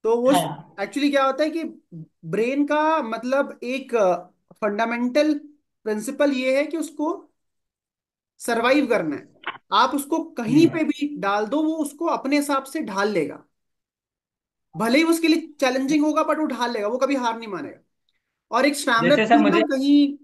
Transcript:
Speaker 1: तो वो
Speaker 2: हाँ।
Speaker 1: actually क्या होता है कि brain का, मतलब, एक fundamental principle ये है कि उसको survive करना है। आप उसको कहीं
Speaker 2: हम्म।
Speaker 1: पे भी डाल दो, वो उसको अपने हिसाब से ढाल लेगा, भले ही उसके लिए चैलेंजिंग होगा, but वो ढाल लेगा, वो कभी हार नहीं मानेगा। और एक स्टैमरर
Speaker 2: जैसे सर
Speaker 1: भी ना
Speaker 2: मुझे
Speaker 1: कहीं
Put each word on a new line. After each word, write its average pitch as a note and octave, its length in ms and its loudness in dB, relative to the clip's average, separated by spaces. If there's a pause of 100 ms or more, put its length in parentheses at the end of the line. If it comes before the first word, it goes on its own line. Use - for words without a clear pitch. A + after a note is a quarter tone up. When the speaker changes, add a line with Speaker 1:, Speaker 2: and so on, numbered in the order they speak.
Speaker 1:
तो A3+ 120 2
वो B3 140 2
Speaker 2:
हाँ। - 500 0
Speaker 1:
actually C4+ 300 -2
क्या C#4 140 2
होता C4+ 200 0
है D#4 60 -2
कि D#4+ 320 -8 (420)
brain A#3 400 -2
का, D4+ 380 0
मतलब, B3 640 -4
एक C4 300 -6 (580)
fundamental A#3+ 840 -2 (500)
principle C4 460 -2
ये C4 260 0
है D4 100 0
कि E4 100 -8
उसको D4+ 540 -6 (1080)
survive B3 480 0
करना D#3 300 -2
है। - 120 -16 (440)
आप A#3 180 4
उसको D4+ 280 -2
कहीं C#4+ 480 2
Speaker 2:
हम्म। E4 120 0
Speaker 1:
पे D#4 60 0
भी D4 360 -4
डाल G3+ 260 0
दो, C#4+ 160 -2
वो D#4 120 0
उसको D#4 320 -8
अपने C4+ 300 -2
हिसाब C#4+ 280 0
से D#4+ 160 -8
ढाल G3+ 280 -2
लेगा, E3+ 300 -2 (1400)
भले A#3 220 2
ही E4 60 4
उसके E4 240 2
लिए E4 120 2 (200)
चैलेंजिंग C4+ 440 0
होगा, D4+ 220 0
but D#4 120 -2
वो D#4 80 -2
ढाल A#3+ 260 -4
लेगा, G#3 160 -4
वो B3 100 -2
कभी C#4 160 0
हार A#3 240 -2
नहीं A3+ 100 -12
मानेगा। C#3+ 360 -12 (680)
और B3 160 2
एक C#4+ 100 2
स्टैमरर A3+ 400 2
Speaker 2:
जैसे A3 100 2
सर A#3 100 6
Speaker 1:
भी D4+ 140 6
ना - 0 -
Speaker 2:
मुझे E4 120 4
Speaker 1:
कहीं C#4+ 600 4